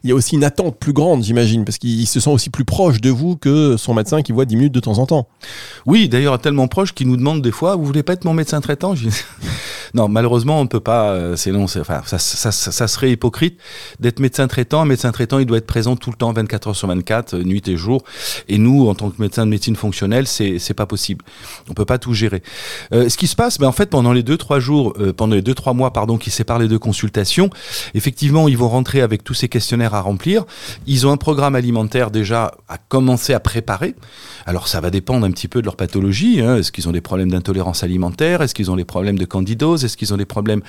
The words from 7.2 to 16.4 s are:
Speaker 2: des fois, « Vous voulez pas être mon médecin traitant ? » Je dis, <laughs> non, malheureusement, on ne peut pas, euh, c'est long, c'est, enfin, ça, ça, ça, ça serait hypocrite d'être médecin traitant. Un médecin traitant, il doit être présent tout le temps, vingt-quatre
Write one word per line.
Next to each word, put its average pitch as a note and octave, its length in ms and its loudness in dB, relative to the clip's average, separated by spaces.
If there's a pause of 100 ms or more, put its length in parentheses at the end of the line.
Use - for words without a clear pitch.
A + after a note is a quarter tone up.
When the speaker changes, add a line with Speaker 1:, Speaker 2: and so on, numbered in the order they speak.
Speaker 2:
des A#2+ 100 0
fois, « F3+ 260 0
Vous D#3+ 80 -2
voulez C#3+ 180 0
pas F3+ 100 0
être F3+ 100 -6
mon E3 100 0
médecin D#3 280 0
traitant ? » F3 340 -2
Je A#2 140 -2
dis, G2+ 60 0 (380)
<laughs> - 400 -12
non, A2+ 140 2
malheureusement, A#2+ 520 2
on C#3+ 40 2
ne B2 60 -2
peut A2+ 100 -2
pas, A2+ 320 0
euh, F2 240 -2
c'est F#2+ 160 -2
long, G2 160 2
c'est, F#2 140 -6
enfin, D2+ 240 -6
ça, - 120 -4
ça, - 360 -2
ça, - 180 -4
ça - 160 -2
serait C3 240 0
hypocrite B2 480 -2 (400)
d'être A#2+ 220 0
médecin C3+ 260 0
traitant. C3+ 340 0
Un D#3+ 40 2
médecin C3 260 2
traitant, B2 280 -2
il C3+ 60 2
doit A2+ 120 2
être A2 100 -2
présent A#2+ 300 0
tout - 140 -8
le A2 40 -10
temps, A#2 160 -2
vingt-quatre A2 360 -4